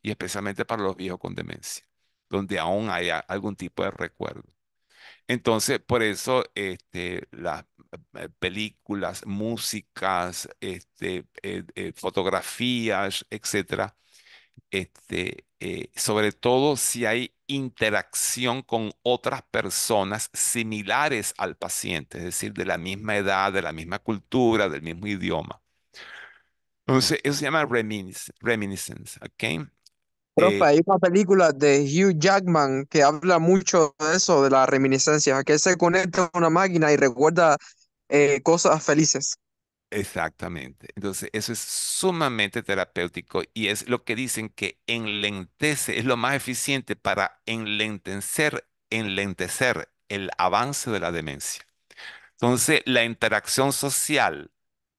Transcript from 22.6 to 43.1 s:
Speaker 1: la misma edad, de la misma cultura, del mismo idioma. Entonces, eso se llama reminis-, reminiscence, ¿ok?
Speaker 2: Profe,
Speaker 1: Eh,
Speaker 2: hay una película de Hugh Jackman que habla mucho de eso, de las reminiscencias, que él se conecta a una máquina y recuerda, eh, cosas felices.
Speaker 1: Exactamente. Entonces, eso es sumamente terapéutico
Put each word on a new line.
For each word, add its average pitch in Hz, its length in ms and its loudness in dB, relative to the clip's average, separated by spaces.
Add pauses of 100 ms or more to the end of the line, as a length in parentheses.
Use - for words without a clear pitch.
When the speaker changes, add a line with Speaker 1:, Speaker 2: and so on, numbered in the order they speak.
Speaker 1:
la 90 120 -2
misma 101 380 -6
edad, 98 360 2
de 95 100 0
la 80 100 -6
misma 85 280 -8
cultura, 113 680 2
del 73 140 -6
mismo 85 240 -10
idioma. 90 560 -6 (1200)
Entonces, 131 380 4
eso 143 140 -2
se 151 60 -4
llama 151 220 0
reminis-, 107 760 -4
reminiscence, 104 840 -6
¿ok? 139 440 -6 (640)
Speaker 2:
Profe, 190 300 4
Speaker 1:
Eh, - 20 8
Speaker 2:
hay 147 180 8
una 190 140 4
película 180 540 6
de 139 300 4
Hugh 165 360 2
Jackman 156 680 2
que 156 180 4
habla 156 340 4
mucho 170 640 4
de 156 160 2
eso, 170 260 4
de 135 80 6
las 131 180 6
reminiscencias, 135 760 4
que 151 80 2
él 147 80 4
se 185 160 4
conecta 180 560 2
a 180 60 -2
una 165 120 4
máquina 170 420 4
y 147 40 8
recuerda, 147 600 4 (520)
eh, 143 340 4
cosas 160 420 4
felices. 147 520 2 (540)
Speaker 1:
Exactamente. 85 1080 -6
Entonces, 98 360 -6
eso 110 200 -4
es 110 80 -6
sumamente 127 1040 -2
terapéutico 90 800 -4 (120)